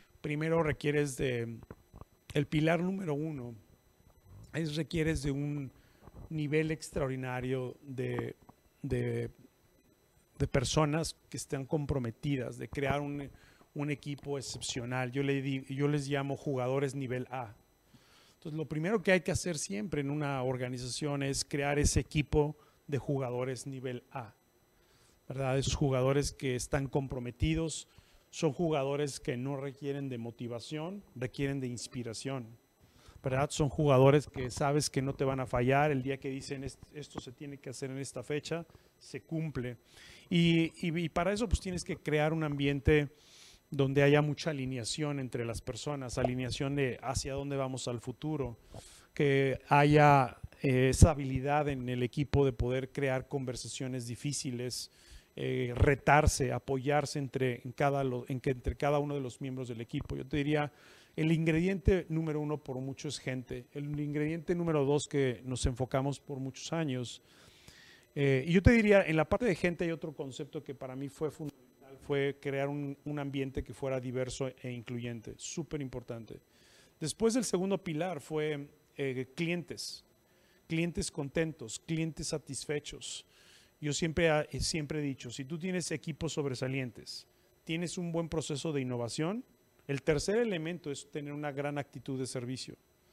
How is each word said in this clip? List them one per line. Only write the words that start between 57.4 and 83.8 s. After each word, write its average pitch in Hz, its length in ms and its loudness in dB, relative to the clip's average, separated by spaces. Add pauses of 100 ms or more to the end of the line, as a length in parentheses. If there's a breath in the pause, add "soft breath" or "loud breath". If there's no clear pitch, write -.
en 123 80 -10
cada 139 320 2
lo-, 123 240 -2
en 131 120 -2
que, 139 100 0
entre 123 260 -2
cada 147 240 2
uno 147 160 -2
de 139 40 -4
los 127 200 -8
miembros 131 260 -6
del 117 140 -8
equipo. 135 340 -6
Yo 135 100 -6
te 135 120 -4
diría, 147 340 2 (460 loud breath)
el 156 160 2
ingrediente 165 760 4
número 156 320 -2
uno 147 180 -2
por 127 200 -8
mucho 135 300 -8
es 127 100 -6
gente. 127 540 -8
El 147 260 -6
ingrediente 151 560 -2
número 165 300 4
dos 143 240 2
que 135 360 0
nos 127 220 -2
enfocamos 131 540 0
por 139 180 -10
muchos 135 340 -8
años, 131 480 -2 (960 loud breath)
eh, 135 320 4
y 170 60 2
yo 185 100 8
te 254 80 10
diría, 208 320 8
en 156 140 2
la 156 120 4
parte 202 160 0
de 185 120 4
gente 175 280 0
hay 165 60 0
otro 160 240 -6
concepto 139 480 -8
que 143 100 -12
para 127 220 -10
mí 139 140 -6
fue 147 240 -6
fundamental, 151 240 -10 (520)
fue 139 340 0
crear 139 280 -2
un, 143 360 -4
un 147 140 -4
ambiente 139 440 -4
que 120 120 -10
fuera 131 260 -2
diverso 127 480 -4 (140)
e 127 80 -8
incluyente, 120 680 -8
súper - 440 -8
importante. 123 600 -10 (600 loud breath)
Después 214 360 0
el 233 80 2
segundo 190 380 0
pilar 165 380 -4
fue, 151 480 -4 (280)
eh, 131 380 -2
clientes, 165 720 -4 (640 soft breath)
clientes 165 440 0
contentos, 147 720 -4
clientes 160 440 -2
satisfechos. - 960 -8 (540 loud breath)